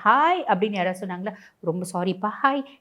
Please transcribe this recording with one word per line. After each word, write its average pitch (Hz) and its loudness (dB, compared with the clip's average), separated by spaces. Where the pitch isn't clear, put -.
"ஹாய்" 302 4
அப்படின்னு 208 2
யாராவது 185 -2
சொன்னாங்களா, 185 -6
"ரொம்ப 175 -4
சாரிப்பா, 185 -2
ஹாய், 277 0